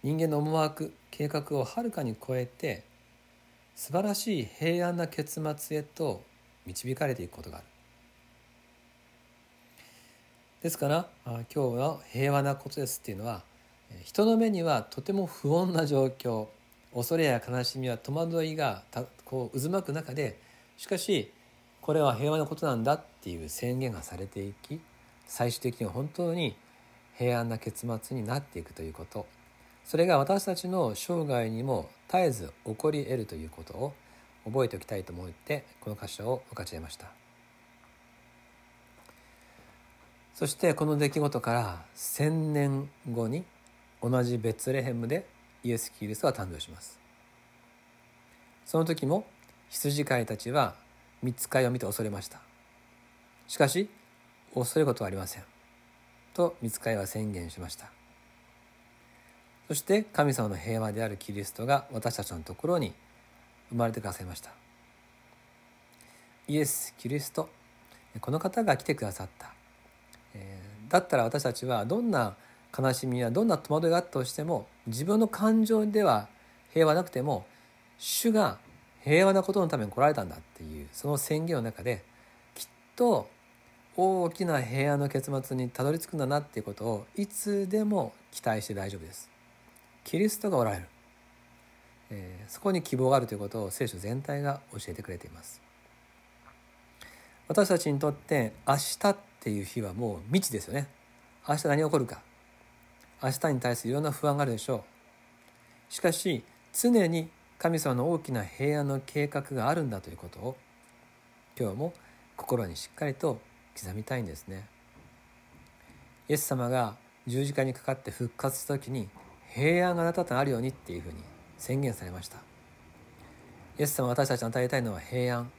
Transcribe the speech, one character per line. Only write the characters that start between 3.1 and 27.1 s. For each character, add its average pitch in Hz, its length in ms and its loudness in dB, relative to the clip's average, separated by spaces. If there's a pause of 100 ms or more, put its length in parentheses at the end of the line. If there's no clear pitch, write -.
素 - 160 -10
晴 190 160 2
ら 202 60 2
し 202 280 0
い 110 40 -2
平 175 420 0
安 175 80 0
な 170 120 0
結 156 340 -6 (160)
末 151 200 -4
へ 151 40 -2
と 143 420 -4 (440)
導 123 280 -4
か 139 120 -2
れ 131 80 0
て 90 80 -8
い 85 40 -8
く - 40 -14
こ - 100 -16
と - 80 -12
が - 80 -14
あ - 40 -16
る。 - 40 -20 (3000)
で 170 100 -2
す - 60 -6
か 143 100 0
ら、 160 220 2 (160)
「あ、 117 160 -6 (120)
今 135 180 2
日 117 60 -2
は 143 220 0 (120)
平 139 200 2
和 139 100 4
な 139 140 2
こ 139 140 -12
と 147 120 -6
で 127 60 -2
す」 - 160 -6
っ - 20 -14
て 110 60 -8
い 98 40 -6
う - 20 -10
の 107 80 -8
は、 110 180 -6 (600)
人 - 220 2
の 226 120 6
目 226 120 4
に 185 140 0
は 143 200 2
と - 180 -10
て 196 120 -4
も 196 120 2
不 151 300 0
穏 180 160 4
な 160 140 2
状 139 220 4
況、 117 400 -2 (460)
恐 123 240 0
れ 160 80 4
や 131 200 4
悲 123 180 -2
し 131 160 -4
み 127 80 -2
や 117 100 -2
戸 139 160 -8
惑 165 300 0
い 156 120 -4
が 120 360 -2
た-、 120 120 -6 (200)
こ 127 300 -6
う 127 80 -2
渦 151 80 -2
巻 185 180 0
く 170 60 -4
中 156 200 -6
で、 135 260 -4 (380)
し - 100 -14
か 196 100 0
し、 151 340 0 (500)
こ 156 120 -2
れ 156 80 4
は 135 140 4
平 143 160 0
和 156 60 2
な 151 80 0
こ 156 100 -6
と - 100 -4
な 135 100 2
ん 113 80 0
だ 139 100 4
っ 151 80 0 (200)
て - 80 -10
い 85 140 -8
う 78 60 -10
宣 123 300 -4
言 127 120 -2
が 82 120 -10
さ - 140 -12
れ 98 80 -8
て 101 200 -8
い 98 80 -8
き、 156 280 -12 (440)
最 120 260 0
終 - 100 -6
的 123 200 -2
に 110 60 -2
は 90 60 -6
本 131 140 -4
当 170 260 -2
に 160 220 -2 (600)